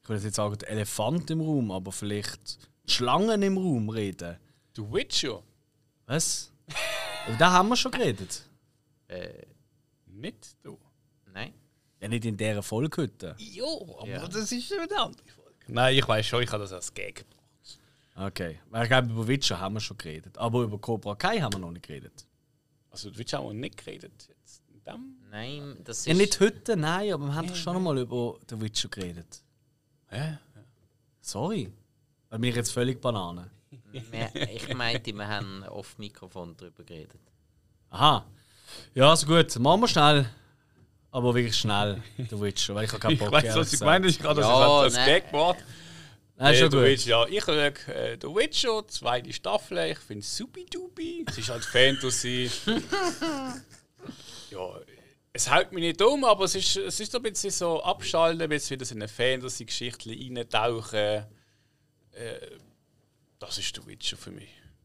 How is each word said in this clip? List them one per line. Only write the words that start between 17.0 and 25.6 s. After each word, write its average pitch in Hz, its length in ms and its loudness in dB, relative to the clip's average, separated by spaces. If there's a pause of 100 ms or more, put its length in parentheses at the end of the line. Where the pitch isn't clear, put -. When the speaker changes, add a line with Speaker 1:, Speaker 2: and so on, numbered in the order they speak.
Speaker 2:
gebracht. - 640 -20 (360)
Speaker 1:
Okay. 92 440 -8 (100)
Weil 113 140 -2
ich 113 60 0
glaube, 123 220 4
über 113 160 -2
Witcher 127 320 0
haben 98 160 -4
wir 110 40 -4
schon - 180 -10
geredet. 80 400 -12
Aber 117 260 0
über 104 160 -4
Cobra 104 360 -4
Kai 214 240 0
haben 113 140 -2
wir 95 60 -4
noch 85 120 -10
nicht 85 160 -16
geredet. 65 380 -16 (640)
Speaker 2:
Also, 104 200 -14
über 95 100 -16
Witcher 131 180 -6
haben 131 100 -6
wir 104 60 -10
nicht 117 240 -10
geredet. - 340 -16 (160)
Jetzt - 340 -20 (120)
in 104 100 -20
dem 262 320 -16 (140)
Speaker 3:
Nein, 139 540 -12